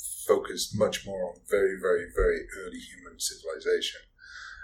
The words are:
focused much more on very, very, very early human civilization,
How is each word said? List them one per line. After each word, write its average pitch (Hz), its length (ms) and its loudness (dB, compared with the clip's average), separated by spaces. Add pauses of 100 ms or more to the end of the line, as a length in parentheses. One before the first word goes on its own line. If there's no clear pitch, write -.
(280)
focused 95 500 2
much 101 280 2
more 92 260 -4
on - 80 -18 (100)
very, 95 320 4
very, 90 320 2
very 87 280 4 (180)
early 87 200 -10
human - 420 -18
civilization, - 800 -2 (640)